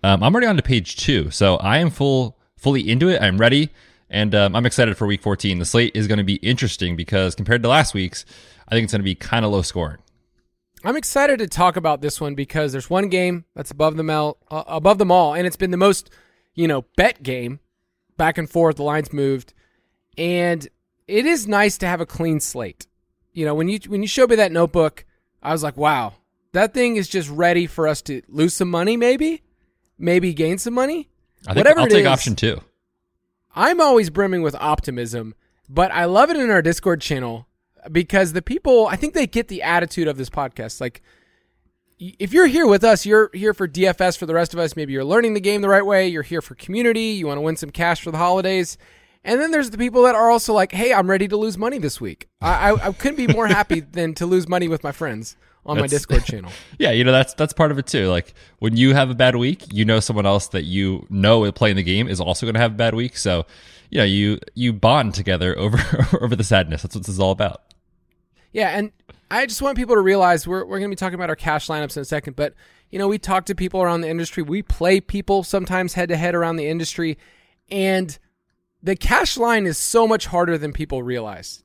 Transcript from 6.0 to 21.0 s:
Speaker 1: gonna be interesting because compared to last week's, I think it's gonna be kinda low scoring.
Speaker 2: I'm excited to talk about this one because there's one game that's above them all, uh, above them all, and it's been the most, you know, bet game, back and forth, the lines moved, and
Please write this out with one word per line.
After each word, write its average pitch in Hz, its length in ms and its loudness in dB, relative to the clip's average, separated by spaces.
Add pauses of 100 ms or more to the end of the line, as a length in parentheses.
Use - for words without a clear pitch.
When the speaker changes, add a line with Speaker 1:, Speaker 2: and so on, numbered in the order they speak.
Speaker 1:
gonna 104 180 0
be 95 120 -2
interesting 92 600 -4
because 90 380 -2
compared 117 280 0
to 117 80 0
last 147 240 2
week's, 92 320 -6 (420)
I 113 60 -4
think 117 100 2
it's - 80 -6
gonna 101 120 -2
be 95 100 -2
kinda 113 340 -2
low 101 140 0
scoring. 76 360 -6 (840)
Speaker 2:
I'm 254 120 -2
excited 285 420 0
to 214 80 -4
talk 175 300 0
about 156 260 -2
this 147 180 -6
one 143 140 -6
because 139 380 -4
there's 131 180 -10
one 190 180 0
game 180 460 -2
that's - 160 -12
above 156 260 0
them 156 140 -4
all, 151 260 -2 (140)
uh, 156 160 -8
above 170 320 2
them 196 120 2
all, 170 240 4
and 180 120 -2
it's 175 100 -4
been 185 140 -2
the 180 80 -2
most, 190 320 2 (440)
you 165 140 0
know, 139 160 -2 (120)
bet 202 260 2
game, 127 380 -8 (580)
back 160 180 0
and 160 140 -6
forth, 165 260 2
the 143 60 -8
lines 147 320 -2
moved, 139 400 -4 (640)
and 170 500 -2 (380)